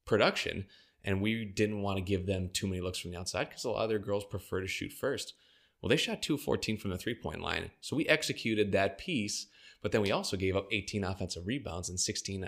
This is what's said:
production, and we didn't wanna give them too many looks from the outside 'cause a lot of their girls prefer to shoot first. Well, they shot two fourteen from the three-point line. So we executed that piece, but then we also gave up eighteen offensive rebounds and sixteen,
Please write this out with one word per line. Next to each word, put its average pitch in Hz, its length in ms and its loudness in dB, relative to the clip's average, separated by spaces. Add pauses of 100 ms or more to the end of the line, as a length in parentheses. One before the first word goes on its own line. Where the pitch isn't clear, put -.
production, 104 640 4 (380)
and 98 160 2
we 110 240 0
didn't 104 380 0
wanna 98 180 0
give 92 260 0
them 95 220 2
too - 180 -2
many 92 140 0
looks 90 180 -4
from - 120 -8
the 87 80 -6
outside 92 320 -4
'cause - 140 -10
a 127 60 0
lot 107 140 0
of 110 60 2
their 110 80 2
girls 101 260 -2
prefer 92 360 -4
to 95 60 -4
shoot 92 260 -4
first. - 420 -4 (460)
Well, - 100 2
they 135 60 8
shot - 260 0
two 151 160 2
fourteen 110 400 0
from 101 120 -4
the 92 80 -2
three-point 82 440 -4
line. 85 280 -2 (100)
So - 160 -4
we 156 100 2
executed 110 680 2
that 98 260 4
piece, - 480 -2 (360)
but 104 100 0
then 113 80 6
we 101 100 4
also 165 260 0
gave 95 200 2
up - 160 2
eighteen 101 320 0
offensive 90 420 -4
rebounds 98 420 -4
and 90 120 -4
sixteen, 95 460 -2